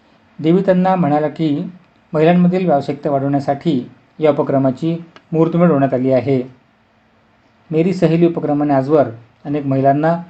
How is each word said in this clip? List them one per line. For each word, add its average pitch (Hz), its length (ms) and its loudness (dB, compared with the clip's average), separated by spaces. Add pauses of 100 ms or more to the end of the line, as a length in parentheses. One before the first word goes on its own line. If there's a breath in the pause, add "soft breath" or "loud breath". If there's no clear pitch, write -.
(400 soft breath)
देवी 165 280 2
तन्ना 185 280 2
म्हणाला 151 320 0
की, 151 360 -4 (500)
महिलांमधील 175 520 2
व्यावसायिकता 143 440 -2
वाढवण्यासाठी 139 800 -2 (300)
या 151 120 2
उपक्रमाची 139 720 -2 (260)
मुहूर्तमेढ 170 400 2
होण्यात 139 220 0
आली 127 180 0
आहे. 131 320 0 (1300)
मेरी 165 220 0
सहेली 170 340 2
उपक्रमाने 147 460 -2
आजवर 135 300 2 (420)
अनेक 143 200 -6
महिलांना 139 640 0